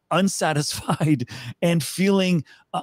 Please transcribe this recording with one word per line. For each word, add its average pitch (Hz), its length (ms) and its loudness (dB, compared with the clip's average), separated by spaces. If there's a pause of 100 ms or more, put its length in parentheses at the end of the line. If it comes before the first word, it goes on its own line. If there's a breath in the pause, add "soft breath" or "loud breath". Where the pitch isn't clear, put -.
(120)
unsatisfied 156 1200 0 (160)
<laughs> - 160 -14
and 170 220 2
feeling, 185 600 2 (300 soft breath)
uh, 175 100 -4